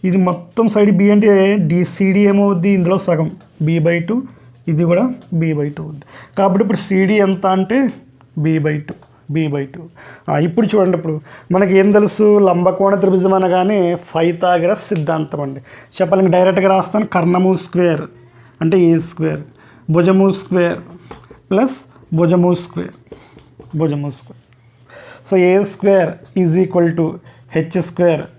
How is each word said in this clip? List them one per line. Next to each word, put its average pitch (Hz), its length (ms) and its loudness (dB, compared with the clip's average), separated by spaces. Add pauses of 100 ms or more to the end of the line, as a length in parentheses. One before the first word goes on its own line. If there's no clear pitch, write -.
ఇది 185 100 2 (100)
మొత్తం - 360 -4 (100)
సైడ్ 208 240 4
బి 202 160 4
అంటే 208 160 4 (400)
డి, 170 80 2 (160)
సిడి 190 260 2 (100)
ఏమవుద్ది? 202 480 2
ఇందులో 180 180 0 (100)
సగం 160 200 0 (400)
బి 165 80 0 (120)
బై 170 100 2 (120)
టూ, 220 60 -2 (580)
ఇది 160 180 0
కూడా 180 120 2 (380)
బి 165 80 0 (100)
బై 147 80 -2 (100)
టూ 160 100 -12
అవుద్ది. 151 200 -16 (320)
కాబట్టి 196 260 2
ఇప్పుడు 190 220 -2
సిడి 190 300 0 (100)
ఎంత 196 180 -4 (120)
అంటే 190 220 -2 (640)
బి 160 100 0 (120)
బై 151 80 -2 (120)
టూ, - 80 -14 (400)
బి 160 80 -2 (120)
బై 139 80 -4 (120)
టూ. 170 80 -18 (460)
ఆ, 147 180 0
ఇప్పుడు 202 260 0
చూడండి, 185 280 2
ఇప్పుడు 160 160 -6 (380)
మనకి 190 260 2
ఏం 196 180 2
తెలుసు? 208 260 0 (240)
లంబకోణ 185 540 0
త్రిభుజం 190 360 2
అనగానే 185 400 0 (360)
పైథాగరస్ 175 760 0
సిద్ధాంతం 156 540 -4
అండి. 135 140 -12 (380)
చెప్పాలంటే 190 400 2
డైరెక్ట్గా 185 360 2
రాస్తాను, 196 420 -2
కర్ణము 180 360 0 (140)
స్క్వేర్ 170 380 -2 (580)
అంటే 165 160 2 (100)
ఏ - 20 4 (200)
స్క్వేర్, 156 340 -6 (520)
భుజము 190 300 4 (140)
స్క్వేర్ 170 420 -2 (680)
ప్లస్ 254 260 0 (420)
భుజము 175 300 2 (140)
స్క్వేర్, - 320 -12 (840)
భుజము 143 280 -4 (100)
స్క్వేర్. - 240 -20 (880)
So 196 60 0 (180)
ఏ - 20 4 (200)
స్క్వేర్ 196 360 2 (320)
ఈజ్ 170 240 2
ఈక్వల్ 170 340 0
టు 160 60 0 (500)
హెచ్ 165 220 -4 (100)
స్క్వేర్ 170 380 0 (120)